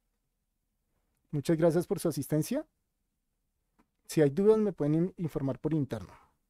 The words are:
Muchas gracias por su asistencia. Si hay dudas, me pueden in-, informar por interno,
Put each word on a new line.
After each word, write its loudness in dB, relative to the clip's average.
Muchas 0
gracias 2
por -4
su -4
asistencia. -2
Si 2
hay 6
dudas, 4
me 0
pueden 0
in-, 0
informar -4
por -4
interno, -4